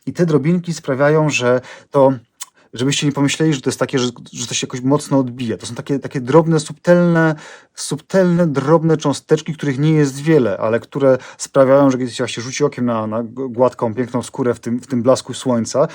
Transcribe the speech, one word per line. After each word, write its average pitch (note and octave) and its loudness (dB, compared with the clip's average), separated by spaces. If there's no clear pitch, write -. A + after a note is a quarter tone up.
i C3+ -8
te F3 0
drobinki E3 0
sprawiają, D3 0
że B2 0
to, C3+ 4
żebyście C#3 -2
nie C#3 0
pomyśleli, C#3+ 0
że C3 -6
to C3+ -4
jest A#2+ -4
takie, B2+ -2
że, B2 0
że B2 -10
to - -10
się - -6
jakoś B2+ -10
mocno C#3 0
odbija. A#2+ -4
To - -14
są A#2+ -12
takie, C#3 -4
takie - -8
drobne, D#3 4
subtelne, E3 2
subtelne, F3 0
drobne D3+ 2
cząsteczki, D#3 -2
których C#3 -4
nie D#3 2
jest C#3 2
wiele, D3 2
ale A2+ 0
które C3+ 2
sprawiają, C#3 4
że B2+ 0
kiedy B2 -4
się B2+ -6
właśnie A2+ -8
rzuci C3 -6
okiem C3+ -2
na, A2 -2
na A2 -4
gładką, A#2+ -2
piękną A#2+ -4
skórę B2 -4
w A#2 -12
tym, A#2+ -4
w - -20
tym A#2+ -2
blasku B2+ 2
słońca, B2 -2